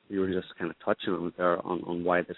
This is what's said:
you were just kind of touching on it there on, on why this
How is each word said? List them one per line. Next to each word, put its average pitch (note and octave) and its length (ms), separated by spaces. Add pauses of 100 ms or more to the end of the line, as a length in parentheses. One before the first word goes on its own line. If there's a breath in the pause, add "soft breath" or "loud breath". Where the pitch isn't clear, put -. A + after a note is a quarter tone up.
you G2 100
were F#2+ 140
just F2+ 140 (120)
kind F2 100
of D#2+ 140
touching G#2 300
on E2+ 140
it E2+ 100
there F2 280
on, F2+ 200
on F2 180
why F2 200
this F2 140